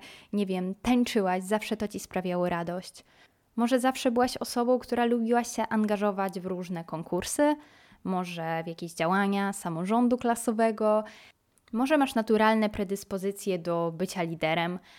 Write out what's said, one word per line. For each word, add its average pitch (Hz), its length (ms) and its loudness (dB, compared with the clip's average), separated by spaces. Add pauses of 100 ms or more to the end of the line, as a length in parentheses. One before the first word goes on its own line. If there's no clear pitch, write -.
(340)
nie 202 120 0
wiem, 185 300 -4
tańczyłaś, 208 680 0
zawsze 214 340 -2
to 208 100 -4
ci - 120 -8
sprawiało 180 500 -2
radość? 175 560 -6 (500)
Może 240 240 2
zawsze 254 320 0
byłaś 247 260 2
osobą, 240 420 2
która 240 260 -2
lubiła 233 380 2
się - 240 -4
angażować 202 720 0
w 175 60 -8
różne 180 380 -6
konkursy? 180 720 0 (480)
Może 170 600 -4
w 165 40 -14
jakieś 165 260 -10
działania 196 600 2
samorządu 214 640 0
klasowego? 220 840 2 (680)
Może 269 260 2
masz 269 180 2
naturalne 220 540 4
predyspozycje 196 880 -4
do 170 360 -2
bycia 180 280 -4
liderem 165 560 -2 (200)